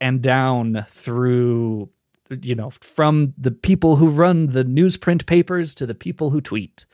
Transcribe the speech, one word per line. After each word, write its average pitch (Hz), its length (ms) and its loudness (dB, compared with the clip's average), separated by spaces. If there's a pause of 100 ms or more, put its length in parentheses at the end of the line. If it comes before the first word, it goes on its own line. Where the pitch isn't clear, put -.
and 131 200 -2
down 123 680 0
through, 120 1000 -2 (520)
you 123 140 -6
know, 110 140 -8
from 151 680 0
the 127 140 -2
people 160 440 2
who 160 140 6
run 160 380 2
the 131 160 0
newsprint 170 640 0
papers 170 500 0
to 143 100 -8
the 113 100 -8
people 160 340 -6
who 147 100 0
tweet. - 540 -8